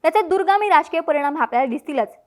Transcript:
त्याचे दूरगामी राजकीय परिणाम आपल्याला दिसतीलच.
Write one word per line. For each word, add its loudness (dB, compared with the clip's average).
त्याचे 2
दूरगामी 0
राजकीय 2
परिणाम -2
आपल्याला 0
दिसतीलच. -4